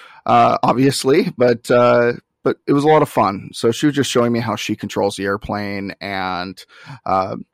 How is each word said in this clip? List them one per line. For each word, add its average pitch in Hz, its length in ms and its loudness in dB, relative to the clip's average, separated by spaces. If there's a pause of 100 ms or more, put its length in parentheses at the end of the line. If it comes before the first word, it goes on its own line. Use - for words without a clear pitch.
(280)
uh, 120 340 4
obviously, 135 760 2
but, 123 360 0
uh, 120 420 4 (300)
but 131 140 -2 (100)
it 151 60 2
was 143 100 2
a 151 40 0
lot 156 140 6
of 147 80 0
fun. 101 440 -2
So 113 180 0
she 151 160 0
was 139 80 0
just 143 160 0
showing 120 200 2
me 117 80 0
how 113 160 -4
she 110 200 -6
controls 101 400 -4
the 98 100 -6
airplane 101 760 -6
and, 92 640 -8 (440)
uh, 95 300 -2 (160)